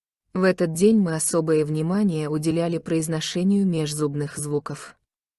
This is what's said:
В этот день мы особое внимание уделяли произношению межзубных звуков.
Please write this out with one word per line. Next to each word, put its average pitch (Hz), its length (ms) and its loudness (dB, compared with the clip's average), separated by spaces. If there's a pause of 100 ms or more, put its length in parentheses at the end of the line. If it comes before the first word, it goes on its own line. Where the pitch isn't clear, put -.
(340)
В 185 100 0
этот 180 280 2
день 196 260 6
мы 175 180 2
особое 160 500 2
внимание 160 640 0
уделяли 160 480 -2
произношению 165 920 0
межзубных 147 720 -2
звуков. 147 580 -6 (440)